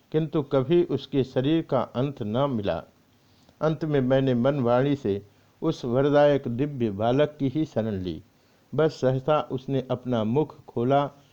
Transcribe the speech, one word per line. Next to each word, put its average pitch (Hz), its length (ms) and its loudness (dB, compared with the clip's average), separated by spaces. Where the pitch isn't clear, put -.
किंतु 156 300 0
कभी 139 420 2
उसके 135 400 -2
शरीर 139 380 0
का 143 200 0
अंत 135 400 -4
न 117 280 -2
मिला। 98 340 -2
अंत 160 240 -2
में 147 160 2
मैंने 135 320 2
मन 131 260 2
वाणी 127 360 2
से 101 300 -4
उस 160 240 -4
वरदायक 143 600 4
दिव्य 120 440 -2
बालक 127 480 0
की 135 100 0
ही 156 160 -2
शरण 113 260 -2
ली। 92 320 -6
बस 151 160 2
सहसा 135 600 0
उसने 131 400 -4
अपना 123 320 -2
मुख 131 420 -2
खोला 135 460 0